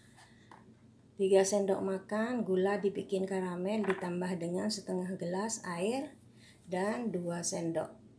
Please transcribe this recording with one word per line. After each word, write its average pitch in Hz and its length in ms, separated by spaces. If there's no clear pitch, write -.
Tiga 190 240
sendok 196 400
makan 208 640
gula 190 320
dibikin 190 480
karamel, 190 560
ditambah 180 560
dengan 180 320
setengah 185 480
gelas 190 480
air 214 480
dan 214 400
dua 170 320
sendok 170 480